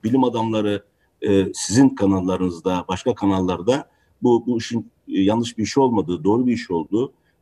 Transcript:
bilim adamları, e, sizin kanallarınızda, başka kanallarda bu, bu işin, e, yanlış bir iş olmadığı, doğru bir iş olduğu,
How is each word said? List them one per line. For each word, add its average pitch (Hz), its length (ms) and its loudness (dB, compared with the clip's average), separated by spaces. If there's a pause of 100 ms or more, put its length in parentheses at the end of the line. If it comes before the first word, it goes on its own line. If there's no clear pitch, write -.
bilim 127 200 2
adamları, 110 600 -2 (380)
e, 98 320 2
sizin 127 360 4
kanallarınızda, 92 960 0
başka 104 280 -2
kanallarda 95 760 0 (340)
bu, 117 240 4
bu 123 100 -2
işin, 113 340 -6 (160)
e, 95 140 -2
yanlış 113 360 0
bir 107 60 -2
iş - 140 -2
olmadığı, 95 460 0
doğru 117 240 2
bir 123 60 2
iş - 180 -6
olduğu, 95 420 -4 (280)